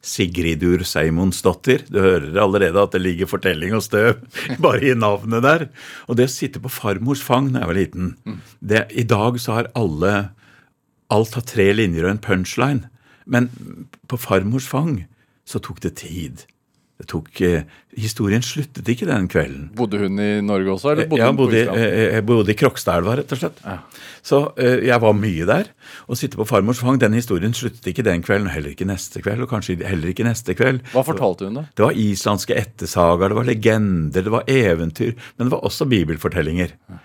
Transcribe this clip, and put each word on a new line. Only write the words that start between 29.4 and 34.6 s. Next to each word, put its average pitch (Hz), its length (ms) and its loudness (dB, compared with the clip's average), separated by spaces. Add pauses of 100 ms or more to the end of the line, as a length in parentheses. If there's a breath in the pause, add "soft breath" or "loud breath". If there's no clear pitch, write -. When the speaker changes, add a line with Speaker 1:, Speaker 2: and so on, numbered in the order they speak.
Speaker 1:
og 123 80 -6
kanskje 92 340 -4
heller 87 300 -4
ikke 113 100 -4
neste 113 320 -2
kveld. 127 260 2 (120)
Speaker 2:
Hva 131 100 2
fortalte 101 460 -2
hun 110 60 -8
da? 151 100 -8 (100)
Speaker 1:
Det 104 80 4
var 123 140 4
islandske 104 580 0
ættesagaer, 87 760 2
det 107 60 0
var 123 140 0
legender, 101 720 2
det 104 80 -2
var 117 160 0
eventyr, 117 680 2 (220 loud breath)